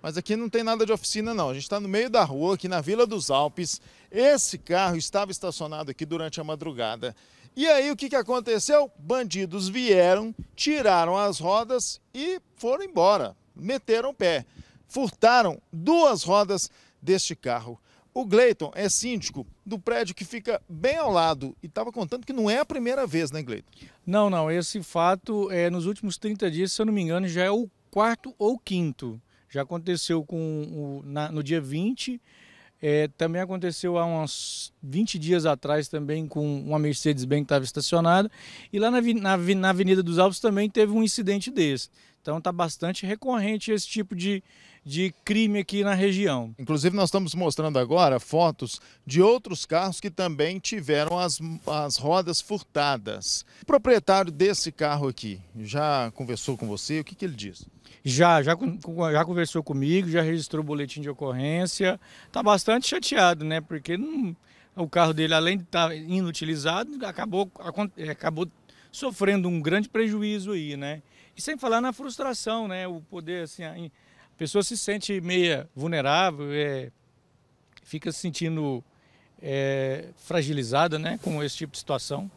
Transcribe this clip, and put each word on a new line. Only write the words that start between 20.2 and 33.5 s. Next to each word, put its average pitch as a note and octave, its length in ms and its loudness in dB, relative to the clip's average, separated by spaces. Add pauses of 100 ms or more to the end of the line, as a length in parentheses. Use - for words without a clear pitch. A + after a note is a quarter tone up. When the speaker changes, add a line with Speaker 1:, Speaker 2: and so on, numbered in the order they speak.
Speaker 1:
fica A3 460 -4
bem F#3 280 0
ao D4+ 140 0
lado D#3+ 520 2
e E3+ 60 -14
tava A3 220 -4
contando A#3 360 -6
que C4+ 60 -8
não A3 180 0
é A#3 80 2
a D4 60 2
primeira C4 420 -2
vez, D#3 240 -2
né, D3+ 120 -8
Gleiton? A#2 280 -10 (340)
Speaker 2:
Não, G#3 240 4
não. E3 220 2
Esse E3+ 320 -2
fato, F#3+ 680 0
é, F3 200 2
nos F3 160 -2
últimos G3+ 320 -6
trinta G#3 320 -2
dias, F3+ 220 -2
se - 100 -2
eu - 20 2
não A3 80 2
me G#3 80 2
engano, F3 260 0
já F3 180 0
é F#3+ 60 2
o G#3+ 200 0 (200)
quarto A#3 480 0
ou A3+ 200 2
quinto. C#3+ 600 -4 (300)
Já C#3+ 140 -4
aconteceu E3+ 640 -2
com E3+ 120 -8
o, D3+ 680 -6
na, D3 260 -6
no D3+ 100 -4
dia D#3 180 0
vinte, G3 600 -4 (600)
é, D3+ 340 2
também E3 240 -2
aconteceu F3+ 560 -4